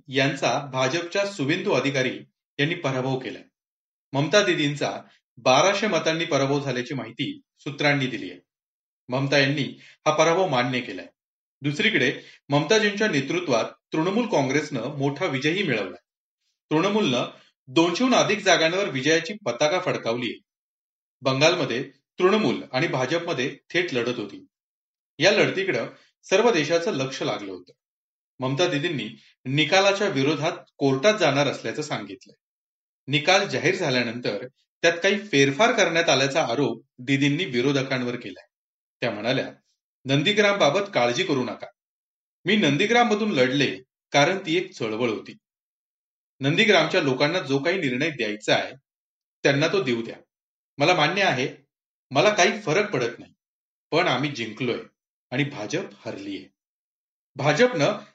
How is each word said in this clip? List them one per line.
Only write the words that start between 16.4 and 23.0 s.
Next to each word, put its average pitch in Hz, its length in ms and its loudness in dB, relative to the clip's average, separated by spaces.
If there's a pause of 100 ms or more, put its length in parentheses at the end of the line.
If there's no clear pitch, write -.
तृणमूलनं 175 540 2 (420)
दोनशेहून 175 480 2
अधिक 175 240 4
जागांवर 180 500 2
विजयाची 156 460 0 (100)
पताका 151 360 0
फडकावलीय. 120 520 -2 (880)
बंगालमध्ये 135 640 2 (360)
तृणमूल 180 440 2 (100)
आणि 131 140 0
भाजपमध्ये 143 680 -2 (140)